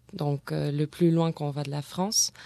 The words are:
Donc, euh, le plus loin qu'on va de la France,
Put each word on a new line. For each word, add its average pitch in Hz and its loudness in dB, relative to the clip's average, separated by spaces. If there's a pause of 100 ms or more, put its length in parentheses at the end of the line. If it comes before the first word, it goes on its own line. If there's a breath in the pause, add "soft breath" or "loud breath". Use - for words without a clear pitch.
(140)
Donc, 147 -2
euh, 147 -2
le 147 0
plus 170 2
loin 165 2
qu'on 147 -6
va 143 -6
de 135 -8
la 143 -4
France, 196 0 (120 loud breath)